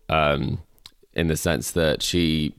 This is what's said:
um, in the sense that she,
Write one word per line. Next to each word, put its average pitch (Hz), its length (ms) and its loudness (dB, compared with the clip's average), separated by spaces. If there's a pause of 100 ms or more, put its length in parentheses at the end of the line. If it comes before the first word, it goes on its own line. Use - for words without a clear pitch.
um, 73 500 0 (540)
in 82 140 0
the 80 100 0
sense 80 340 -2
that 78 300 0
she, 80 580 0